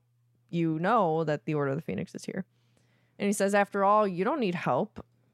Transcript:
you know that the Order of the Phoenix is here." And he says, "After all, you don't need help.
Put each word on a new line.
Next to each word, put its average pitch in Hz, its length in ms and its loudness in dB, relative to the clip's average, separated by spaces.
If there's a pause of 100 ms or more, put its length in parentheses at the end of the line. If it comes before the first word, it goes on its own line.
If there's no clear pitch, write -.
(500)
you 165 300 0
know 175 440 2
that 151 220 -4
the 156 100 -2
Order 143 160 0
of 139 60 -2
the 165 40 -6
Phoenix - 340 -8
is - 100 -14
here." - 200 -8 (760)
And 202 80 -2
he 202 60 2
says, 202 220 0
"After 202 280 0
all, 208 240 6
you 180 160 -2
don't 285 160 -2
need 190 160 0
help. 156 480 -2 (300)